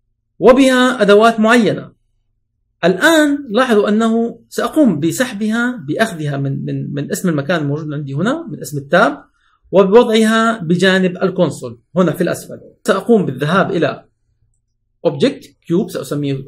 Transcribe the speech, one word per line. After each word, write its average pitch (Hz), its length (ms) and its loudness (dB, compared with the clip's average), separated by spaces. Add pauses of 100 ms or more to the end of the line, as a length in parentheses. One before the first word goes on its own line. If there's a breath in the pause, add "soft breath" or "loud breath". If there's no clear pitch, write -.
(380)
وبها 254 640 4
أدوات 214 380 4
معينة. 220 520 2 (920)
الآن 285 640 2
لاحظوا 214 400 2
أنه 226 600 -2
سأقوم 233 520 0
بسحبها، 226 880 -4
بأخذها 156 480 -4
من، 139 280 -4
من، 139 300 -8
من 143 160 -6
اسم - 180 -4
المكان 156 340 -2
الموجود 151 300 -4
عندي 139 220 -8
هنا، 240 360 -4
من 151 100 -12
اسم 147 180 -10
التاب، 202 520 -2 (420)
وبوضعها 220 840 4
بجانب 180 640 0
الكونسول 175 580 -4 (160)
هنا 170 160 2
في 160 80 -4
الأسفل. 156 400 -6 (240)
سأقوم 196 420 2
بالذهاب 147 440 -2
إلى 156 340 -4 (1000)
object 165 520 -4 (100)
كيوب، 175 240 -2
سأسميه 139 580 -6